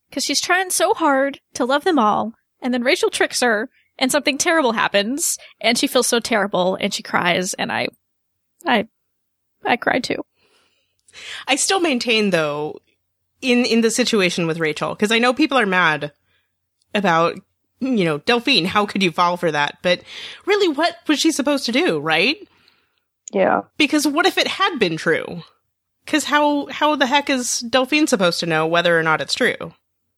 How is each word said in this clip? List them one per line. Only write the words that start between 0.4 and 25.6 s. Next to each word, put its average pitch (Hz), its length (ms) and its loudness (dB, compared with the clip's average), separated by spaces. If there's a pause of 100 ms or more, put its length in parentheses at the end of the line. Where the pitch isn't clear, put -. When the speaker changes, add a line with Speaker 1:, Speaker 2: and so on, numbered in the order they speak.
Speaker 1:
trying 370 300 0
so 381 240 2
hard 277 460 0 (140)
to 247 100 -2
love 277 200 0
them 349 140 4
all, 214 340 2 (300)
and 247 100 -2
then 247 100 -2
Rachel 339 280 2
tricks - 300 -2
her, 233 280 0 (300)
and 262 120 0
something 285 280 0
terrible 320 340 2
happens, 226 640 0 (240)
and 233 160 0
she 285 100 0
feels 165 200 2
so 240 140 0
terrible, 196 600 0
and 196 140 -2
she - 80 -8
cries, 180 520 -2
and - 160 -6
I, 110 180 -4 (760)
I, 240 240 0 (760)
I 247 120 0
cried - 280 -2
too. - 200 -6 (1200)
Speaker 2:
I 269 100 0
still 381 240 0
maintain, 226 500 0
though, 151 500 -2 (640)
in, 247 220 2
in 226 180 2
the 220 80 4
situation 190 560 0
with 160 140 -2
Rachel, 156 360 -4
'cause 214 160 0
I 226 60 2
know 247 160 2
people 277 240 0
are 220 80 2
mad 160 460 0 (800)
about, 170 400 2 (460)
you 240 240 0
know, 156 140 0
"Delphine, 240 460 0
how 208 220 0
could 202 160 -2
you 180 100 2
fall 175 240 0
for 170 140 0
that?" 147 320 -2
But 180 200 0 (440)
really, 403 220 2
what 320 280 -2 (120)
was 294 120 2
she 320 120 2
supposed 277 340 -2
to 226 60 -4
do, 247 260 0
right? 160 380 0 (960)
Speaker 3:
Yeah. 190 300 2 (140)
Speaker 2:
Because 302 300 0
what 311 180 0
if 359 140 2
it 339 80 0
had 381 320 -2
been 175 180 0
true? - 460 -4 (640)